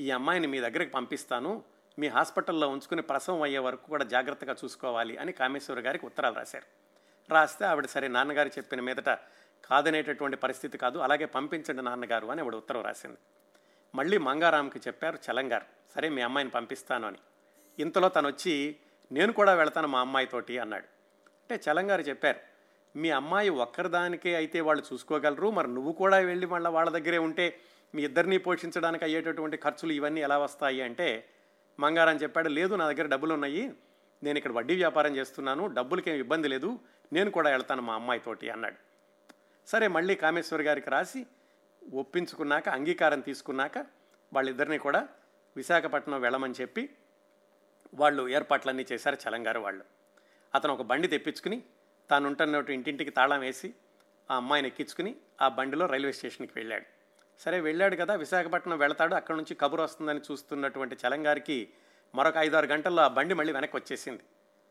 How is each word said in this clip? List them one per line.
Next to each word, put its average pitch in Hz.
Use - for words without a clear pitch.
ఈ 135
అమ్మాయిని 151
మీ 135
దగ్గరికి 117
పంపిస్తాను, 135
మీ 147
హాస్పిటల్లో 151
ఉంచుకుని 139
ప్రసవం 151
అయ్యే 139
వరకు 127
కూడా 147
జాగ్రత్తగా 127
చూసుకోవాలి" 117
అని 156
కామేశ్వరి 135
గారికి 147
ఉత్తరాలు 135
రాశారు. 120
రాస్తే 156
ఆవిడ, 151
"సరే, 135
నాన్నగారు 139
చెప్పిన -
మీదట 127
కాదనేటటువంటి 143
పరిస్థితి 131
కాదు, 127
అలాగే 147
పంపించండి 143
నాన్నగారు" 120
అని 143
ఆవిడ 120
ఉత్తరం 113
రాసింది. 117
మళ్ళీ 160
మంగారాంకి 147
చెప్పారు 160
చలం 123
గారు, 110
"సరే, 147
మీ 139
అమ్మాయిని 131
పంపిస్తాను" 120
అని. 95
ఇంతలో 170
తను 156
వచ్చి, 147
"నేను 180
కూడా 202
వెళతాను 156
మా 131
అమ్మాయితోటి" 127
అన్నాడు. 107
అంటే -
చలం 185
గారు 185
చెప్పారు, 143
"మీ 160
అమ్మాయి 165
ఒక్కరిదానికే 175
అయితే 160
వాళ్ళు 151
చూసుకోగలరు, 147
మరి 170
నువ్వు 131
కూడా 190
వెళ్ళి 180
మళ్ళీ 170
వాళ్ళ 165
దగ్గరే 170
ఉంటే 160
మీ 151
ఇద్దరినీ 170
పోషించడానికి 170
అయ్యేటటువంటి 160
ఖర్చులు 151
ఇవన్నీ 147
ఎలా 143
వస్తాయి?" 135
అంటే 117
మంగారాం 160
చెప్పాడు, 151
"లేదు, 170
నా 165
దగ్గర 147
డబ్బులు 147
ఉన్నాయి, 151
నేను 147
ఇక్కడ 139
వడ్డీ 120
వ్యాపారం 151
చేస్తున్నాను, 135
డబ్బులకేం 151
ఇబ్బంది 143
లేదు, 147
నేను 196
కూడా 160
వెళ్తాను 127
మా 113
అమ్మాయితోటి" 117
అన్నాడు. 110
సరే, 220
మళ్ళీ 180
కామేశ్వరి 160
గారికి 143
రాసి 180
ఒప్పించుకున్నాక, 156
అంగీకారం 151
తీసుకున్నాక 135
వాళ్ళిద్దరినీ 135
కూడా 147
విశాఖపట్నం 147
వెళ్ళమని 127
చెప్పి 220
వాళ్ళు 139
ఏర్పాట్లన్నీ 131
చేశారు 135
చలం 113
గారు 113
వాళ్ళు. 95
అతను 139
ఒక 127
బండి 131
తెప్పించుకుని, 156
తాను 143
ఉంటున్నట్టు 143
ఇంటింటికి 139
తాళం 139
వేసి, 131
ఆ 135
అమ్మాయిని 135
ఎక్కించుకుని 135
ఆ 135
బండిలో 135
రైల్వే 139
స్టేషన్కి -
వెళ్ళాడు. 110
సరే, 175
వెళ్ళాడు 170
కదా, 180
విశాఖపట్నం 170
వెళతాడు, 147
అక్కడ 160
నుంచి 156
కబురు 147
వస్తుందని 151
చూస్తున్నటువంటి 135
చలం 147
గారికి 143
మరొక 139
ఐదారు 156
గంటల్లో 156
ఆ 139
బండి 139
మళ్ళీ 156
వెనక్కి 135
వచ్చేసింది. 127